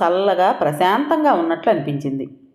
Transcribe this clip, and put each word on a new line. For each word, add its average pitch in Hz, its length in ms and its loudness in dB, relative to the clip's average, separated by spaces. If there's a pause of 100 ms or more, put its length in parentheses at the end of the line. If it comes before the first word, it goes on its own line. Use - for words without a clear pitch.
చల్లగా, 185 500 2
ప్రశాంతంగా 240 800 0
ఉన్నట్లు 165 400 0
అనిపించింది. 143 560 -6 (260)